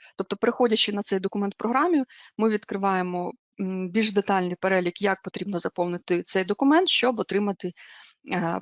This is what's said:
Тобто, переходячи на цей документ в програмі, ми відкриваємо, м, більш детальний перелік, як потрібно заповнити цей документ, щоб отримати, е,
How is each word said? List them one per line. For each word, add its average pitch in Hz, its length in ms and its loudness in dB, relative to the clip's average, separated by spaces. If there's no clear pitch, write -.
Тобто, 196 200 -4
переходячи 226 560 2
на 208 100 -4
цей 196 160 -2
документ 196 340 -2
в - 40 -20
програмі, 269 460 2
ми 220 120 2
відкриваємо, 190 800 -2
м, 185 300 -4
більш 214 220 0
детальний 190 440 0
перелік, 185 460 0
як 196 200 0
потрібно 185 380 -6
заповнити 175 640 -2
цей 185 200 -2
документ, 277 460 4
щоб 240 300 2
отримати, 196 540 -2
е, 175 300 -2